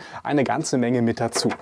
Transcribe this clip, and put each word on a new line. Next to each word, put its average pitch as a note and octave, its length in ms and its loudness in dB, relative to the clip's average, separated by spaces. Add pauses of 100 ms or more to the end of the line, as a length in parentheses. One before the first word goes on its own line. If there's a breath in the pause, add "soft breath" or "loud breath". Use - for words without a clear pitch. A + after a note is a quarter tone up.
(220 loud breath)
eine C#3+ 220 2
ganze C#3 320 0
Menge B2 240 2
mit A#2 180 2
dazu. A#2 300 0 (140)